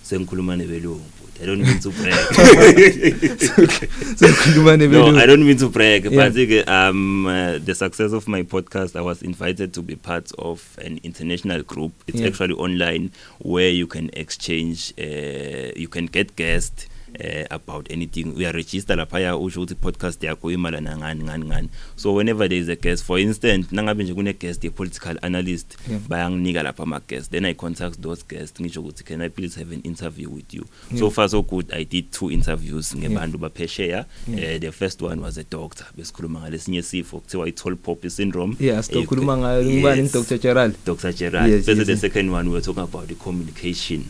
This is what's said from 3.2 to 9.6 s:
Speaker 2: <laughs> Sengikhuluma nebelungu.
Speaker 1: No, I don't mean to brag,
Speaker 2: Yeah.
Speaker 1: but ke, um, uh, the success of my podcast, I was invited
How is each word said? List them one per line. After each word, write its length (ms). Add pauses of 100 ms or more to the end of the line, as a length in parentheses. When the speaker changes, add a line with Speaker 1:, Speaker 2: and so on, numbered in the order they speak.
Speaker 2:
<laughs> 400 (540)
Sengikhuluma 640
nebelungu. 360
Speaker 1:
No, 60
I 60
don't 200
mean 120
to 120
brag, 360
Speaker 2:
Yeah. 240
Speaker 1:
but 40
ke, 340
um, 600
uh, 320
the 160
success 360
of 160
my 160
podcast, 520
I 60
was 200
invited 520